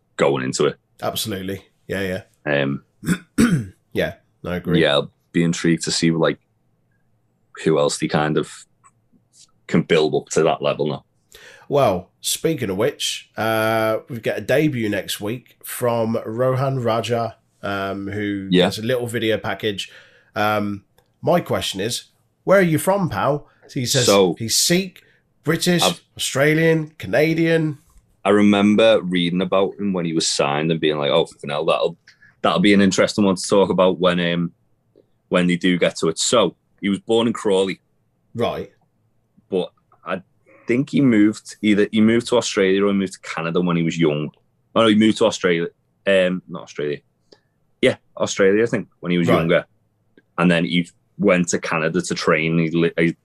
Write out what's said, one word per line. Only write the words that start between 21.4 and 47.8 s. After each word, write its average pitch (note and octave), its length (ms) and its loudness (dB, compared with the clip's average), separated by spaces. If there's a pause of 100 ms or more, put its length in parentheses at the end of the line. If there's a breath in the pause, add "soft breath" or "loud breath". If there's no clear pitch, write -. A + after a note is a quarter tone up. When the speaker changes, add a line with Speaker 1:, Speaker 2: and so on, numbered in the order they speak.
Speaker 2:
question G2 400 -4
is, A#2 240 -6 (380)
where F#3+ 160 4
are F#3+ 40 6
you D#3+ 140 2
from, F#3+ 320 0
pal? A#2+ 380 -2 (200 soft breath)
So - 120 -8
he B2 60 -4
says A#2+ 200 0
Speaker 1:
So, G2 300 4
Speaker 2:
he's A2+ 220 -4
Sikh, F3+ 460 -2 (400 soft breath)
British, E3+ 400 0
Speaker 1:
I've - 180 0 (160)
Speaker 2:
Australian, D#3 800 2
Canadian. D#3+ 840 0 (440)
Speaker 1:
I G2 60 0
remember G#2 720 4
reading F2+ 400 0
about F#2+ 380 0
him G2+ 140 -4
when F2 120 -2
he E2 80 -4
was D#2+ 140 -2
signed D2+ 440 0
and E2 80 -2
being D2+ 180 0
like, C#2+ 120 -2
"Oh, D#2 160 2
fucking - 240 -12
hell, D2+ 160 -4
that'll, D#2+ 320 0 (440 soft breath)
that'll F2+ 180 2
be G2+ 140 6
an G2 80 6
interesting G2+ 440 2
one F#2+ 100 2
to - 120 -8
talk F#2+ 220 4
about F#2 300 2
when, F2 200 2
um, E2+ 320 -2 (800)
when F2+ 180 2
they F2+ 80 0
do F2+ 240 0
get F2 180 0
to E2+ 120 -2
it." D#2+ 100 -4
So G#2 360 2 (260)
he G2 80 -2
was F#2+ 100 -2
born A2+ 280 0
in A2 60 0
Crawley. F#2+ 460 -2 (560)
Speaker 2:
Right. F#2 360 2 (800)
Speaker 1:
But F2+ 220 -2 (340)
I F#2 160 -6 (460)
think B2+ 240 -2
he D#3 100 2
moved, A2 640 2
either G#2 280 4
he A2 80 0
moved A2+ 280 2
to B2 100 0
Australia G2 480 2
or - 40 2
he G2 40 0
moved G2 200 -2
to - 80 -18
Canada E2+ 380 -4
when F2 160 0
he E2 80 0
was E2 160 -2
young. D2+ 300 0 (460)
Oh, A2 80 4
no, A2+ 40 4
he G#2+ 80 4
moved G#2+ 220 4
to A2+ 80 2
Australia. E2+ 420 0 (400)
Um, F#2 400 2
not D#2+ 160 -14
Australia. C#2+ 360 -8 (800 soft breath)